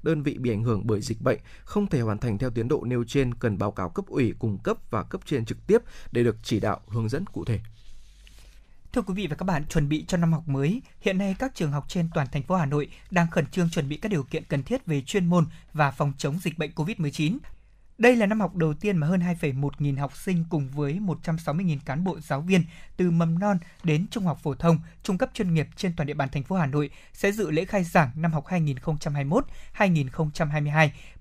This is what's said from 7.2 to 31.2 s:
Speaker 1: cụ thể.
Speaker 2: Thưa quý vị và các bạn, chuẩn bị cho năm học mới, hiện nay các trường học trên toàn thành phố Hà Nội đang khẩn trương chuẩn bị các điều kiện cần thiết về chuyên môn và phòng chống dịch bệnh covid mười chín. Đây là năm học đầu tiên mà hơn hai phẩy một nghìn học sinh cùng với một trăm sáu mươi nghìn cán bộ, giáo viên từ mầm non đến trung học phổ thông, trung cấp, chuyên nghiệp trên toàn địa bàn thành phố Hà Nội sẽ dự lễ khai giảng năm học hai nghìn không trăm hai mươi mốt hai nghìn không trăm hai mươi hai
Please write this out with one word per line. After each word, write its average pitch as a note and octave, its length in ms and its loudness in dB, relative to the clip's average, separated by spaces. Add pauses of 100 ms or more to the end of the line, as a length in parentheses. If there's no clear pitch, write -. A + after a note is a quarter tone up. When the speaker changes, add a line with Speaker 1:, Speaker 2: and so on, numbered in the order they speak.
Speaker 1:
cụ - 200 -8
thể. A2 140 -2 (1300)
Speaker 2:
Thưa - 80 2
quý F#3+ 120 -6
vị G3 140 -4
và D3 80 -4
các F3+ 100 -6
bạn, E3+ 200 0
chuẩn D3 240 0
bị D#3 180 0
cho F#3 100 0
năm E3 160 4
học D#3+ 140 -2
mới, D3 340 0 (200)
hiện F#3+ 160 0
nay G3 220 0
các C4 160 -4
trường D#3 160 -2
học D3 160 -4
trên E3 260 -2
toàn C#3+ 180 0
thành C#3 120 -2
phố F3+ 120 0
Hà F3 100 2
Nội D3 220 0 (240)
đang E3+ 200 2
khẩn E3 140 0
trương F3 240 0
chuẩn D3+ 200 -2
bị D3 80 -4
các - 120 -6
điều E3 140 0
kiện D#3 200 -6
cần C3+ 200 -2
thiết B3+ 220 -4
về D3 160 0
chuyên F#3 240 0
môn E3+ 200 6 (280)
và D3 180 2
phòng C#3+ 260 0
chống D3 220 -2
dịch D3 180 -6
bệnh D3+ 140 -4
covid E3 280 -4
mười D3 120 0
chín. D#3 260 0 (600)
Đây B3 180 8
là A3+ 100 4
năm A3 140 0
học F3 160 0
đầu E3 180 2
tiên G3 240 0
mà D3+ 100 2
hơn F3+ 140 2
hai F3 140 0
phẩy D#3 180 -2
một C#3+ 280 -2
nghìn C#3+ 160 0
học C#3 200 -4
sinh E3+ 320 0
cùng D3 200 0
với C#3+ 300 -2
một F#3+ 240 -2
trăm E3 140 0
sáu D3 160 -4
mươi F#3 120 -2
nghìn D3+ 140 2
cán C#3+ 240 -4
bộ, F#3 160 -2
giáo C#3+ 220 -4
viên F3+ 220 4 (340)
từ F3+ 140 2
mầm E3 280 2
non G3+ 180 2 (260)
đến E3 280 2
trung G3+ 140 -4
học D#3 180 0
phổ C#3 120 -2
thông, E3 240 4 (240)
trung F#3+ 140 0
cấp, G3 160 0
chuyên F#3 200 0
nghiệp D#3 220 2
trên F3+ 200 -2
toàn D3 120 0
địa C#3+ 60 -4
bàn C#3 180 0
thành C#3 120 -2
phố F#3+ 120 -4
Hà F3 100 4
Nội C#3+ 240 2 (240)
sẽ G3+ 180 2
dự G3+ 200 0
lễ D#3+ 140 2
khai G3 180 0
giảng E3 320 4
năm D#3+ 180 0
học D3+ 140 -2
hai F3+ 140 0
nghìn C#3 180 0
không D#3 180 -2
trăm D3 160 -4
hai C#3+ 100 -2
mươi C#3 60 -2
mốt A#3 160 4 (260)
hai G#3 180 4
nghìn D3 200 4
không D#3 240 -2
trăm D#3 160 0
hai D3+ 120 0
mươi D3 100 0
hai D#3 220 6 (280)